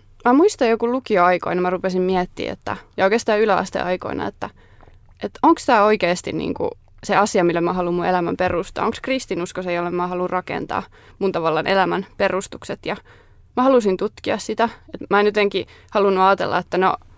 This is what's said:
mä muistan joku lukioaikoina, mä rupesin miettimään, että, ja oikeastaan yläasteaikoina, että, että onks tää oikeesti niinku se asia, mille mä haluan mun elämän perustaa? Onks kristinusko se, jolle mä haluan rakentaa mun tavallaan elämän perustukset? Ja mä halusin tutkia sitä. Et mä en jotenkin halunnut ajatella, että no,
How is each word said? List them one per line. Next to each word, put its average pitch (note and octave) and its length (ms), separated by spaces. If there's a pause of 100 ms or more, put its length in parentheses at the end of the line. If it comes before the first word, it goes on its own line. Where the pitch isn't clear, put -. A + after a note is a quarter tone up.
(260)
mä B3 80
muistan C#4+ 360
joku A#3 220
lukioaikoina, F3+ 680
mä F3+ 80
rupesin F#3 320
miettimään, F#3 520
että, - 240 (200)
ja F#3 80
oikeastaan G#3+ 340
yläasteaikoina, F#3 880
että, G3+ 220 (760)
että - 200
onks - 220
tää A3 200
oikeesti F#3+ 480
niinku - 360 (340)
se G#3 120
asia, G3+ 280
mille E3+ 180
mä F3 120
haluan F3 200
mun F3 120
elämän F3+ 320
perustaa? F3+ 480
Onks A3+ 160
kristinusko F#3 600
se, F3+ 120
jolle F3 160
mä F3 180
haluan F3+ 220
rakentaa - 540 (360)
mun F#3+ 120
tavallaan D#3+ 360
elämän F#3 380 (120)
perustukset? - 680
Ja E3 120 (600)
mä B3+ 60
halusin A3+ 340
tutkia - 400
sitä. A3+ 320 (240)
Et - 160
mä G3+ 100
en G#3 60
jotenkin G#3 420 (240)
halunnut G3 320
ajatella, F#3+ 340
että F3+ 200
no, F#3 200 (200)